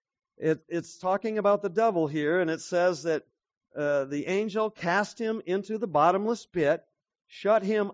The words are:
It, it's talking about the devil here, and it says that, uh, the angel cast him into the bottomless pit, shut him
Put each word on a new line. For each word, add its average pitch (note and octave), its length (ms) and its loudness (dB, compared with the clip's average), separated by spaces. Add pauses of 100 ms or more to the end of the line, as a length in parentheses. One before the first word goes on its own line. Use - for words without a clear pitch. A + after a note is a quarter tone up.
(380)
It, D#3 300 0
it's - 300 -8
talking G3+ 400 -2
about G3+ 240 2
the G3+ 80 -2
devil F3 380 2
here, D3+ 340 0
and E3 80 0
it D#3+ 120 -4
says F3 420 0
that, D#3 200 0 (500)
uh, C#3+ 320 0
the C#3+ 220 -6
angel G#3 420 -2
cast G#3 480 -2
him A3+ 280 -4
into F#3+ 320 -4
the G#3 100 -4
bottomless F#3 580 2
pit, D#3+ 380 0 (440)
shut G#3 360 0
him G3+ 300 0